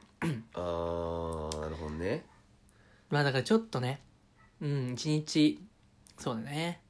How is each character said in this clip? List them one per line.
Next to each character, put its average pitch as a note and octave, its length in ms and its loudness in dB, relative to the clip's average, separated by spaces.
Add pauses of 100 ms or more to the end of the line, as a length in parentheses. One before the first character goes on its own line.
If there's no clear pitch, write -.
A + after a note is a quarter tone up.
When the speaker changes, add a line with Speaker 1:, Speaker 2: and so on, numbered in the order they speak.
(100)
Speaker 1:
<clears throat> - 120 -16 (320)
Speaker 2:
あ - 40 -6
ー、 E2+ 1000 -2
な D#2 80 -4
る D#2 80 -6
ほ D#2+ 120 -6
ど D2+ 60 -6
ね。 G2 300 -2 (840)
Speaker 1:
ま D3 100 4
あ、 C#3+ 40 4
だ C#3 80 4
か C3+ 60 2
ら B2+ 60 2
ち - 80 2
ょ A3 40 10
っ A3+ 40 4
と A3+ 200 -4
ね、 B2+ 200 -2 (600)
う D3+ 60 -4
ん、 C3 280 0
一 - 140 -6
日、 D3+ 520 4 (580)
そ C3+ 140 -4
う - 20 -2
だ A2+ 80 -4
ね。 D#3+ 480 -4